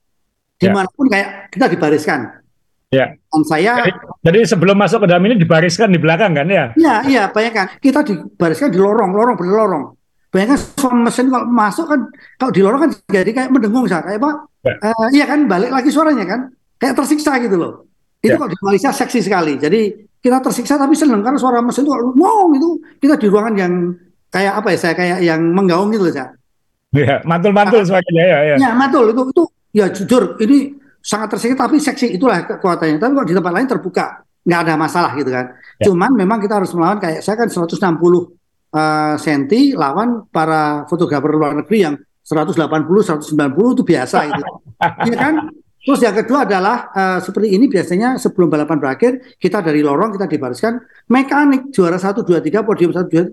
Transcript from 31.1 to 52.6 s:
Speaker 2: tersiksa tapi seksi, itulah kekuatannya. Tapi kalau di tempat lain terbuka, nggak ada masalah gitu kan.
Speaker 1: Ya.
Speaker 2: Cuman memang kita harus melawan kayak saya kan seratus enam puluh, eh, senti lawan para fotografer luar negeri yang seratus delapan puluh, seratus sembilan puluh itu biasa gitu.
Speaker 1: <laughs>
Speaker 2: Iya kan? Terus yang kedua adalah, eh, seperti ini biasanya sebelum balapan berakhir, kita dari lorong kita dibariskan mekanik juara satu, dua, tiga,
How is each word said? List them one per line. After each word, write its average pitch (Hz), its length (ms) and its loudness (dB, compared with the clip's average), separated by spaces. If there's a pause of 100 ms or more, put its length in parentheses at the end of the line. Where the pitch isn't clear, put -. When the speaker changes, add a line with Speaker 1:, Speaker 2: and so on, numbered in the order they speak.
Speaker 2:
tersiksa 240 320 -2
tapi 294 160 2
seksi, 240 320 -2
itulah 185 320 0
kekuatannya. 170 560 -2
Tapi 247 100 0
kalau 269 140 0
di 165 80 -2
tempat 180 180 0
lain 202 140 0
terbuka, 185 400 -4 (400)
nggak 175 160 2
ada 160 140 0
masalah 156 400 -2
gitu 131 180 -4
kan. 127 160 -6 (260)
Speaker 1:
Ya. - 140 0
Speaker 2:
Cuman 196 240 2
memang 208 240 0
kita 208 240 -2
harus 180 100 -4
melawan 175 300 -2
kayak 160 240 -6
saya 208 100 -2
kan 226 140 -2
seratus 170 320 -6
enam 170 160 0
puluh, 175 320 2 (400)
eh, 156 480 -2
senti 160 560 0
lawan 196 560 -2
para 156 560 -2
fotografer 151 480 -2
luar 147 240 -2
negeri 170 240 -2
yang 151 140 -2 (260)
seratus 160 320 -2
delapan 151 320 0
puluh, 196 160 2
seratus 156 320 -4
sembilan 147 160 0
puluh 208 240 0
itu 254 100 0
biasa 147 340 0 (120)
gitu. 139 140 -6 (340)
Speaker 1:
<laughs> 170 300 -4
Speaker 2:
Iya 233 100 -2
kan? 302 180 0 (460)
Terus 269 160 0
yang 202 160 2
kedua 240 320 0
adalah, 202 480 -2
eh, 185 260 -2
seperti 196 380 -2
ini 240 80 4
biasanya 196 500 0
sebelum 175 300 0
balapan 151 320 0
berakhir, 139 340 0 (240)
kita - 300 -2
dari 151 160 0
lorong 151 320 0
kita 190 160 -6
dibariskan 151 480 -4 (300)
mekanik 277 640 0
juara 175 240 2
satu, 196 240 -4
dua, 170 160 0
tiga, 156 240 0